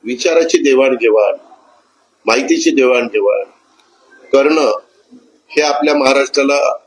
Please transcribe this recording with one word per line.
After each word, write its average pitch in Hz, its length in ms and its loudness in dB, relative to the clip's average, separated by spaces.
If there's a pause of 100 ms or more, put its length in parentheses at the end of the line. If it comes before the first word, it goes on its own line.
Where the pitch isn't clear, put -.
विचाराची 165 540 0
देवाणघेवाण, 127 760 2 (880)
माहितीची 139 460 0
देवाणघेवाण 117 720 0 (920)
करणं 143 380 2 (800)
हे 151 120 -2
आपल्या 147 340 0
महाराष्ट्राला 139 640 0 (280)